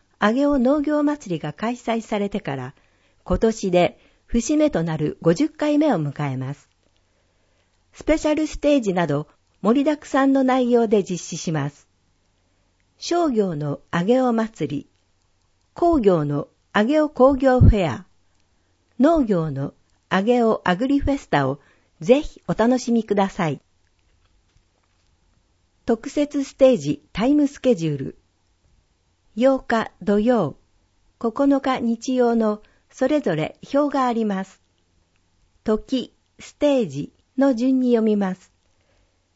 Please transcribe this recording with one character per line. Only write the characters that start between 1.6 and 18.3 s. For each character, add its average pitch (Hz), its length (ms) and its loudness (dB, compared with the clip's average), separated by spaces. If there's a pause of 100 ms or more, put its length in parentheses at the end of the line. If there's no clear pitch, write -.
催 226 260 -6
さ 214 160 -6
れ 202 100 -4
て 202 120 -8
か 143 160 -8
ら、 127 180 -12 (500)
今 - 140 -2
年 220 320 -2
で 175 280 2 (280)
節 269 320 -2
目 302 100 4
と 165 140 -4
な 160 160 -4
る 151 240 -4
五 165 100 4
十 285 160 0
回 294 300 -2
目 302 160 2
を - 20 -2
迎 143 360 -6
え 131 40 -8
ま 131 160 -8
す。 - 160 -20 (1300)
ス - 100 -20
ペ 311 140 2
シ 311 100 -4
ャ 302 60 0
ル 311 120 -2
ス - 120 -10
テ 294 180 2
ー 262 60 0
ジ 202 100 -4
な 175 140 -2
ど、 151 220 -4 (340)
盛 226 160 0
り 277 60 0
だ 302 120 0
く - 80 -14
さ 269 220 0
ん 269 80 2
の 269 100 2
内 254 260 0
容 233 180 2
で 208 140 2
実 175 240 -8
施 175 120 -12
し - 140 -6
ま 147 180 -4
す。 - 180 -20 (1120)
商 339 320 -2
業 196 260 0
の 147 240 -6 (100)
上 196 300 0
尾 254 140 0
祭 220 420 -4
り、 - 120 -12 (840)
工 339 280 2
業 180 260 2
の 143 220 -4 (260)
上 240 260 2
尾 302 80 2
工 277 260 4
業 254 260 4
フ - 80 8
ェ 196 200 4
ア、 185 180 -8 (960)